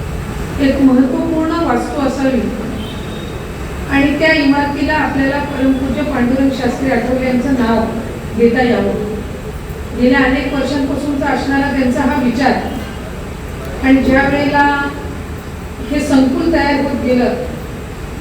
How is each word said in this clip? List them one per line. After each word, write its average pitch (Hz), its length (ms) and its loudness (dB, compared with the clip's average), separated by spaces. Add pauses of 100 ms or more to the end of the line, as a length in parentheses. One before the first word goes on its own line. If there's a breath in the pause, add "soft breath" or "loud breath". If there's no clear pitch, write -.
(680)
एक 262 140 2
महत्त्वपूर्ण 320 720 4
वास्तू 294 560 -2
असावी 254 340 0 (1500)
आणि 277 280 2
त्या 320 140 4
इमारतीला 285 600 2
आपल्याला 269 500 0
परमपूज्य 269 580 0
पांडुरंग 269 480 2 (100)
शास्त्री 262 320 0
आठवले 254 340 0
यांचं 254 280 2
नाव 226 320 2 (520)
देता 233 260 4
यावं. 202 520 0 (840)
गेल्या 262 180 6
अनेक 269 340 0
वर्षांपासूनचा 277 760 -2
असणारा 269 520 0
त्यांचा 254 220 2
हा 254 220 2
विचार 240 300 2 (1300)
आणि 262 200 6
ज्या 269 260 4
वेळेला 285 360 2 (1200)
हे 294 100 0
संकुल 262 540 2
तयार 277 300 2
होत 247 220 -2
गेलं, 240 280 2 (880)